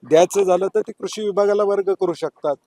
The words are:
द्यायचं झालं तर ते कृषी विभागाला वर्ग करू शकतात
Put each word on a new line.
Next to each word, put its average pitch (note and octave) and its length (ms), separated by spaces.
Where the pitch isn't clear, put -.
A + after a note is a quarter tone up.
द्यायचं F3+ 360
झालं F#3 220
तर G#3+ 140
ते G#3+ 120
कृषी G3 300
विभागाला G3+ 420
वर्ग G3 360
करू F3 120
शकतात D3+ 440